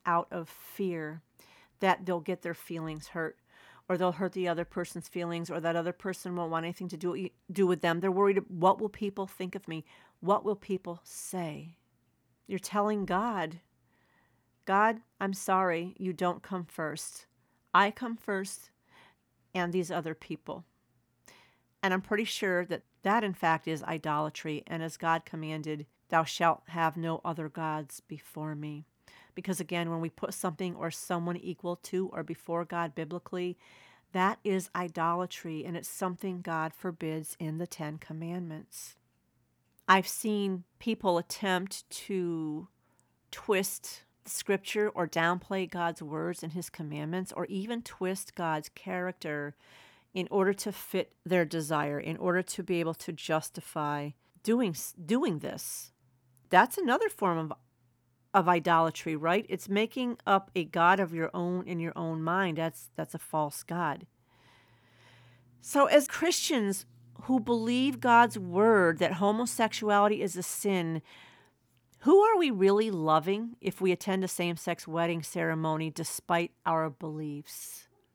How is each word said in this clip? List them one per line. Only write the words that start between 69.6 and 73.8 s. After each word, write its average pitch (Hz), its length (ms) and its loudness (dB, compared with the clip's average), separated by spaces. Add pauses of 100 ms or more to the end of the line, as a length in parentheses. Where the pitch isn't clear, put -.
is 175 140 -2
a 180 60 -6
sin, 170 640 0 (960)
who 381 220 10
are 427 160 8
we 330 120 4
really 202 400 6
loving 185 720 2
if - 200 -4